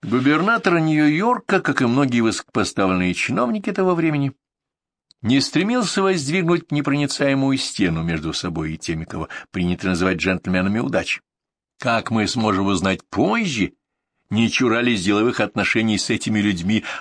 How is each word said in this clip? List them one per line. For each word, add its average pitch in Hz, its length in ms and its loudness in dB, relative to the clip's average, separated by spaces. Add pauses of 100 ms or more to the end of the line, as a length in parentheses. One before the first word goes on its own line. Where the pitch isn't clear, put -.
Губернатор 170 760 2
Нью-Йорка, 160 800 2
как 147 220 0
и 131 40 2
многие 120 360 2
высокопоставленные 95 920 0
чиновники 214 600 -2
того 185 220 0
времени, 151 360 0 (920)
не 127 200 2
стремился 202 600 0
воздвигнуть 170 720 0
непроницаемую 139 840 0
стену 85 440 -2
между 80 300 -4
собой 80 420 -6
и 80 40 -10
теми, 80 260 -6
кого - 240 -10 (240)
принято 90 360 -2
называть 92 300 0
джентльменами 92 640 0
удачи. - 420 -2 (580)
Как 117 320 -2
мы 110 160 0
сможем 98 400 0
узнать 95 420 0
позже, 143 640 0 (560)
не 113 200 2
чурались 117 540 0
деловых 107 380 2
отношений 107 560 0
с - 120 -4
этими 110 300 0
людьми, 101 460 0 (160)